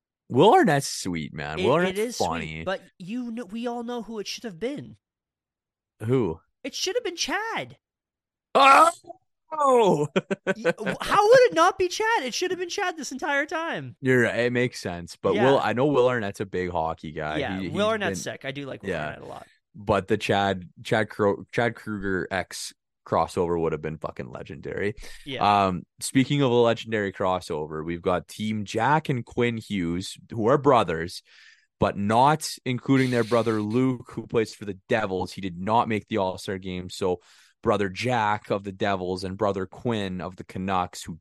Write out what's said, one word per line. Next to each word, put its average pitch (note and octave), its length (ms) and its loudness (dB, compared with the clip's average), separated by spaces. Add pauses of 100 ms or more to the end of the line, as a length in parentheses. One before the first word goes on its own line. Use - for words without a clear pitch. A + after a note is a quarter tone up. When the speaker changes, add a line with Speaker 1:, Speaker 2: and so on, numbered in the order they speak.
(300)
Speaker 1:
Will E3+ 240 6
Arnett's F#3 340 4
sweet, E2 460 -6
man. D2+ 260 -6
Speaker 2:
it, F#2 60 0
Speaker 1:
Will A#2+ 80 4
Speaker 2:
it D#3+ 60 4
Speaker 1:
Arnett's F#3+ 200 0
Speaker 2:
is A#3 180 -6
sweet, G2 100 0
Speaker 1:
funny. D#2+ 360 -4
Speaker 2:
but F#3 180 -6 (160)
you A#3 340 -10
know, A3+ 140 -10
we A#3 220 -10
all A#3+ 160 -8
know A#3+ 200 -8
who A3 160 -10
it G3 80 -10
should - 180 -12
have F3 140 -12
been. E3 360 -8 (1080)
Speaker 1:
Who? A2 360 0 (240)
Speaker 2:
It C4+ 120 -12
should F#4+ 200 -6
have A#4+ 80 -2
been F4+ 140 -6
Chad. D#4+ 600 -6 (800)
Speaker 1:
Ah! C#4 360 10 (600)
Oh! A#3 600 4
<laughs> - 40 -20 (400)
Speaker 2:
Y-, A3 80 -10 (140)
w-, - 240 -4
how G4+ 280 4
would C5 120 10
it A#4 120 6
not E4 240 4
be F#4 100 0
Chad? A4 360 0
It B3 100 -6
should F4+ 180 -4
have F4 80 -4
been F4+ 100 -6
Chad F4+ 280 -4
this C#4 140 -10
entire C#4+ 340 -2
time. C#4+ 560 -6
Speaker 1:
You're B2+ 220 4
right. G#2 180 0
It B2 120 2
makes B2 260 0
sense. F2 420 -10
But G2 140 2
Speaker 2:
Yeah. A2 100 2
Speaker 1:
Will, C3+ 140 6
I G#2+ 140 0
know B2 140 2
Will B2+ 200 4
Arnett's A2+ 320 -2
a A2 60 -4
big F#2 260 -4
hockey D#2+ 400 -4
guy. D#2 260 -6
Speaker 2:
Yeah, G#2 220 -4
Speaker 1:
He, F#2 100 -6
Speaker 2:
Will F#3 160 -2
Speaker 1:
he's A3 80 0
Speaker 2:
Arnett's F#3+ 300 -4
Speaker 1:
been A#2 100 -8
Speaker 2:
sick. A2 120 -16
I C#3 60 -8
do C#3+ 140 -12
like C3 180 -14
Will G2 60 -6
Speaker 1:
Yeah. D#2 180 -4
Speaker 2:
Arnett C#2+ 140 -12
a C#2+ 40 -18
lot. - 220 -16 (280)
Speaker 1:
But G2+ 320 0
the G#2+ 100 2
Chad, G2 500 0 (160)
Chad A2 260 0
Kro-, G2+ 420 0
Chad A#2+ 240 0
Kruger G2 560 -4
X - 420 -6 (320)
crossover E2+ 560 0
would D#2+ 100 0
have D2+ 100 -4
been D#2+ 160 -6
fucking - 340 -10
legendary. E2+ 640 -8 (300)
Speaker 2:
Yeah. G#2 420 2
Speaker 1:
Um, F2+ 160 -2 (160)
speaking C#3+ 420 2
of C3 100 4
a A#2+ 40 4
legendary A2 580 2
crossover, D#2 720 -4
we've E2+ 160 -6
got F2 260 0
Team G#2+ 380 -6
Jack C#3 440 0
and B2 160 -2
Quinn A#2+ 320 -2
Hughes, F2+ 600 -4 (140)
who A2 160 -2
are C#3 100 6
brothers, G2+ 640 2 (580)
but G2+ 180 2
not A#2+ 520 2 (160)
including C3 460 2
their A#2+ 120 2
brother A2 380 2
Luke, B2 520 -2
who A2+ 140 -10
plays A2 260 0
for - 120 -18
the G2 140 -10 (100)
Devils. F#2+ 420 -2
He F#2+ 100 -12
did F2+ 180 -8
not G#2+ 280 0
make G#2+ 200 -2
the G#2+ 100 -2
All-Star F#2+ 400 -4
game. F#2 320 -8
So F2+ 300 -2 (440)
brother G2+ 240 2
Jack G#2+ 600 -2
of G2+ 140 -2
the G2+ 80 -10
Devils F#2+ 520 -2
and F#2+ 140 -8
brother G2 300 -2
Quinn G2+ 540 -4
of F#2 160 -10
the - 60 -16
Canucks, F#2 600 -4
who E2 180 -14